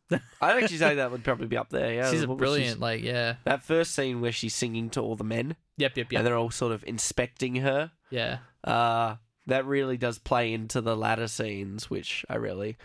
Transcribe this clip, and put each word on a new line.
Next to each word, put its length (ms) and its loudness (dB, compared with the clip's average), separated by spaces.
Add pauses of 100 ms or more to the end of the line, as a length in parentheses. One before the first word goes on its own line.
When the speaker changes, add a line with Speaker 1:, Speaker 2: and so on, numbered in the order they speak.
Speaker 1:
<laughs> 60 -4
Speaker 2:
I'd 520 2
actually 140 0
say 200 6
that 140 0
would 140 -6
probably 220 0
be 100 0
up 140 -2
there, 240 0
yeah. 160 2
Speaker 1:
She's 120 2
a 60 0
Speaker 2:
What 100 -2
was 120 4
she 60 2
Speaker 1:
brilliant, 240 0
like, 220 -2
yeah. 420 -2
Speaker 2:
That 180 2
first 320 2
scene 260 -2
where 120 0
she's 220 -4
singing 360 -2
to 100 -2
all 160 -2
the 80 -6
men. 320 -2 (220)
Speaker 1:
Yep, 180 0
yep, 160 -4
yep. 60 2
Speaker 2:
And 80 4
they're 100 2
all 140 0
sort 220 -2
of 120 -6
inspecting 720 -2
her. 360 0 (180)
Speaker 1:
Yeah. 280 -2 (240)
Speaker 2:
Uh, 540 2 (300)
that 180 2
really 320 2
does 220 -2
play 340 2
into 300 -2
the 140 2
latter 320 0
scenes, 600 -6
which 400 -6
I 80 -4
really, 480 -4